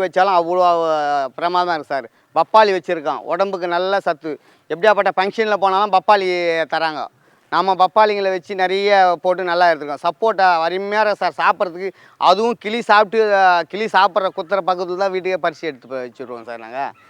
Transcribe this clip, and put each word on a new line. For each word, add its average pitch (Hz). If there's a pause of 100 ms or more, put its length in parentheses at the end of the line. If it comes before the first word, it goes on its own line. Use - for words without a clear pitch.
வச்சாலும் 185
அவ்வளோ 180 (720)
பிரமாதமா 175
இருக்கு 147
சார். 123 (300)
பப்பாளி 208
வச்சிருக்கோம், 156 (120)
உடம்புக்கு 185
நல்ல 185
சத்து. 160 (380)
எப்படியாப்பட்ட 190
ஃபங்க்ஷன்ல 208
போனாலும் 190
பப்பாளி 196 (460)
தராங்க. 156 (480)
நம்ம 185
பப்பாளிங்களை 202
வச்சு 185
நிறைய 190 (340)
போட்டு 180
நல்லா 175
எடுத்துருக்கோம். 147
சப்போட்டா 190 (160)
அருமையா 196
இருக்கு 208
சார் 175
சாப்பிட்றதுக்கு. 185 (400)
அதுவும் 214
கிளி 214 (100)
சாப்பிட்டு, 214 (160)
அஹ், 180 (100)
கிளி 208
சாப்பிட்ற 190
குத்துற 190
பக்கத்துல 180
தான் 196
வீட்டுக்கே 185
பறிச்சு 165
எடுத்து 131
போய் 131
வச்சுருவோம் 120
சார் 113
நாங்க. 120 (300)